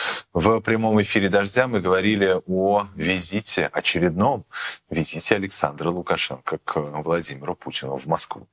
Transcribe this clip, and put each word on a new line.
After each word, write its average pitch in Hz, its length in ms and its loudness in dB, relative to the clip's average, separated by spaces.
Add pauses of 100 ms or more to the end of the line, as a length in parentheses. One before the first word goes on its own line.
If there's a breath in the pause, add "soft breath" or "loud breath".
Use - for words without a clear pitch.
(340 loud breath)
в 107 260 4
прямом 110 420 4
эфире 98 280 2
"Дождя". 101 380 2
Мы 113 120 0
говорили 95 680 2
о 98 480 2
визите, 90 720 -2
очередном 90 760 0 (460 loud breath)
визите 80 460 0
Александра 78 540 -2
Лукашенко 82 760 -4
к - 180 -2
Владимиру 76 720 -4
Путину 67 420 -8
в 65 100 -14
Москву. - 460 -2